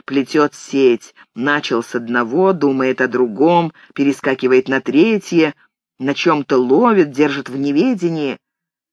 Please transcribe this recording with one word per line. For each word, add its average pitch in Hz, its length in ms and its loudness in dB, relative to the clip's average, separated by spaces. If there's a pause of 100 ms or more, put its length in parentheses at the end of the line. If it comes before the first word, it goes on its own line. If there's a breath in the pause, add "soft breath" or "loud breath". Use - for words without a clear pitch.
Плетет 143 480 -2
сеть, 131 600 0 (200 soft breath)
начал 135 480 -2
с - 120 -10
одного, 123 600 -2
думает 135 480 -2
о 123 60 0
другом, 131 640 0 (200 soft breath)
перескакивает 131 720 0
на 135 120 -2
третье, 165 720 0 (440 soft breath)
на 135 160 -4
чем-то 147 420 0
ловит, 156 540 2
держит 139 400 -2
в 131 80 -8
неведении. 160 800 -2 (540)